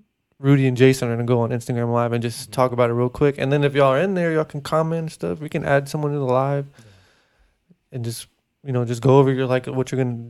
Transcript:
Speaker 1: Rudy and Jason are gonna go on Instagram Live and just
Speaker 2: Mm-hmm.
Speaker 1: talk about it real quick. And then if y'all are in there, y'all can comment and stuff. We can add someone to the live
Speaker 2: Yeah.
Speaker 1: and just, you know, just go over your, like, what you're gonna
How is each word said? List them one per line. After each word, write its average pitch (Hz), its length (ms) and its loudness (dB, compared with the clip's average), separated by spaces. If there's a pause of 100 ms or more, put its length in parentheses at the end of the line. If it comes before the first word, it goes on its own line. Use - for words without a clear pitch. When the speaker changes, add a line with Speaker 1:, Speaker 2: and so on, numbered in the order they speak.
(400)
Speaker 1:
Rudy 135 280 4
and 123 100 2
Jason 131 320 4
are 117 60 0
gonna 120 100 -2
go 120 160 2
on 117 80 0
Instagram 120 440 -4
Live 120 200 0
and 120 80 -2
just 113 220 -8
Speaker 2:
Mm-hmm. - 100 -18
Speaker 1:
talk 127 180 2
about 120 180 2
it 117 40 -2
real 123 160 0
quick. 139 280 0
And 135 140 -2
then 147 120 2
if 139 120 0
y'all 139 180 4
are 135 60 2
in 196 140 -2
there, 170 200 -2
y'all 156 120 0
can 147 160 -12
comment 160 380 -2
and 160 120 -8
stuff. 170 280 -8
We 151 100 -12
can - 160 -6
add 143 240 0
someone 147 240 -4
to 147 60 -4
the 139 60 -4
live 135 400 0 (120)
Speaker 2:
Yeah. 117 60 -20 (1080)
Speaker 1:
and 123 120 -8
just, 117 220 -10 (360)
you 143 80 -8
know, 123 140 0
just 117 160 -6
go 135 180 8
over 135 120 4
your, 131 140 -2
like, 127 220 -2
what 131 240 -4
you're 131 120 -2
gonna 120 120 -4 (140)